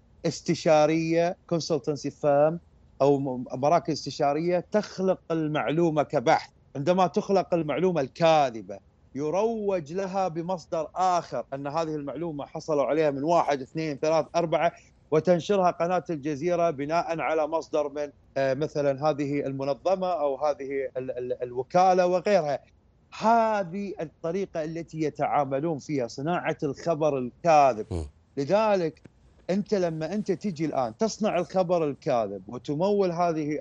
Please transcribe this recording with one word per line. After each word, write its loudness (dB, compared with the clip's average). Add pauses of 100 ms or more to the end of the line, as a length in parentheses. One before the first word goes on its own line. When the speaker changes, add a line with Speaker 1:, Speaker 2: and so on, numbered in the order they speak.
(260)
Speaker 1:
استشارية، 2 (180)
consultancy -2
firm 4 (480)
أو 6
م-، -4
مراكز 2
استشارية -2
تخلق 0 (120)
المعلومة 0
كبحث. 0 (260)
عندما 2
تخلق 0
المعلومة 0
الكاذبة 2 (360)
يروج -2
لها -2
بمصدر -6
آخر 0 (100)
أن -8
هذه -2
المعلومة -8
حصلوا 0
عليها 2
من -2
واحد، 2
اثنين، -6
ثلاث، 0 (100)
أربعة، 2 (380)
وتنشرها 4
قناة 0
الجزيرة 0
بناء -2
على 0
مصدر -2
من، -6 (280)
آه، 2
مثلًا 0
هذه -2
المنظمة -2
أو 0
هذه -4
ال-، -4
ال-، -6
الوكالة 2
وغيرها. 0 (600)
هذه 0
الطريقة -6
التي -8
يتعاملون 0
فيها، -4
صناعة -4
الخبر -2
الكاذب. 4
Speaker 2:
مم. -4 (320)
Speaker 1:
لذلك 0 (480)
أنت -2
لما -2
أنت -2
تجي -4
الآن -2
تصنع 0
الخبر 0
الكاذب -2
وتمول 0
هذه -2